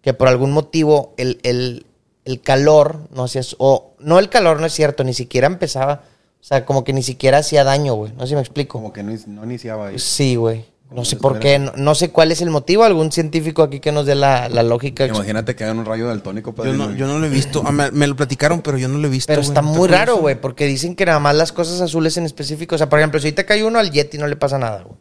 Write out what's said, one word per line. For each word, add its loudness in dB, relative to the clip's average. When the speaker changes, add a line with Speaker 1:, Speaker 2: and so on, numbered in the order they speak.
Speaker 1:
que 0
por 2
algún 2
motivo 0
el, -4
el, -4
el -8
calor 4
no -6
hacía -6
su-, -12
o 2
no 4
el 4
calor, 2
no -2
es -4
cierto, 0
ni -2
siquiera 0
empezaba, -2
o -20
sea, -2
como 0
que -4
ni -2
siquiera 2
hacía 2
daño, 0
güey. -6
No -18
sé -6
si -2
me 2
explico. -6
Speaker 2:
Como -12
que -14
no, -8
in-, -12
no -16
iniciaba -8
ahí. -10
Speaker 1:
Sí, 0
güey. -2
No -14
Speaker 2:
Como -6
Speaker 1:
sé -4
Speaker 2:
si -2
Speaker 1:
por 2
Speaker 2:
fuera -4
Speaker 1:
qué, 4
no, -6
no 2
sé 0
cuál 4
es -2
el -2
motivo. 2
Algún 4
científico -2
aquí 0
que -2
nos 0
dé 2
la, 2
la 2
lógica. 0
Speaker 2:
Imagínate -4
que -10
hagan -4
un -6
rayo -4
daltónico, -8
Speaker 3:
Yo -14
Speaker 2:
padrino. -4
Speaker 3:
no, -8
yo -4
no -2
lo -2
he -4
visto. -2
Ah, 0
me, 0
me 2
lo -4
platicaron, 0
pero -4
yo -2
no -2
lo -2
he 0
visto, -2
Speaker 1:
Pero 4
está 0
Speaker 3:
güey. -2
Speaker 1:
muy 4
Speaker 3:
Está 4
Speaker 1:
raro, 2
Speaker 3:
curioso. 2
Speaker 1:
güey, 0
porque -4
dicen -4
que 2
nada 4
más 2
las 0
cosas -4
azules 0
en -2
específico. -8
O -2
sea, 2
por 4
ejemplo, 2
si -2
ahorita -2
cae 2
uno 0
al 0
Yeti, -2
no -4
le -4
pasa -2
nada, -4
güey. -20